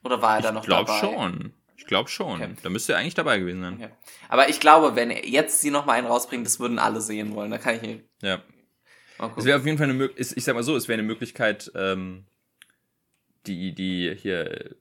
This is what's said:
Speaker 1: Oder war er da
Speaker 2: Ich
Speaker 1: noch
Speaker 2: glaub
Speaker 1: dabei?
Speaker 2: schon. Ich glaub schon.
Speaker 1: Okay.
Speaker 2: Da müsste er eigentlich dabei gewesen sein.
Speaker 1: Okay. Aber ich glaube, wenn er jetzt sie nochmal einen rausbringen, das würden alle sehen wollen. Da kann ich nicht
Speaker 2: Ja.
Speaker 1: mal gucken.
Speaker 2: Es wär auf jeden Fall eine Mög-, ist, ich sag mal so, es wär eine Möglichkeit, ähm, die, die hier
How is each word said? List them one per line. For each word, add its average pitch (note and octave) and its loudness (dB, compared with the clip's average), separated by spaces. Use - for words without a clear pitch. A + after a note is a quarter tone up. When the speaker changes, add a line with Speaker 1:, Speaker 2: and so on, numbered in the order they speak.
Speaker 1:
Oder B2 0
war A2 6
er A2 0
da A2+ 0
Speaker 2:
Ich G#2+ -2
Speaker 1:
noch G#2+ -8
Speaker 2:
glaub G2 4
Speaker 1:
dabei? G#2+ 0
Speaker 2:
schon. G#2 -4
Ich - -20
glaub G2+ 0
schon. A#2 -6
Speaker 1:
Okay. - -10
Speaker 2:
Da F2+ -8
müsste - -4
er F2 0
eigentlich D#3+ -6
dabei C#3+ 0
gewesen F#2 -6
sein. F2+ -10
Speaker 1:
Okay. A2 -16
Aber C3+ 8
ich D3+ -2
glaube, D#3 10
wenn A#2+ 2
er - -6
jetzt D3+ 2
sie D3 0
nochmal C#3+ 2
einen B2 -2
rausbringen, A#2+ -2
das A2 -4
würden A#2 -2
alle A2 0
sehen G#2+ -6
wollen. G#2 -6
Da A2+ -6
kann A#2 -2
ich A#2 -10
nicht A2 -12
Speaker 2:
Ja. F#2+ -2
Speaker 1:
mal A2+ -6
gucken. A2 -10
Speaker 2:
Es A2+ -4
wär C#3+ 6
auf C3 -2
jeden D#3 0
Fall D3 2
eine B2+ 0
Mög-, C3+ -2
ist, - -8
ich B2 -6
sag C3+ 0
mal A#2 -2
so, C#3+ 0
es A#2 -4
wär A2+ 0
eine G#2+ -2
Möglichkeit, A2 -4
ähm, F#2+ -4
die, F#2 -8
die F2+ -4
hier - -8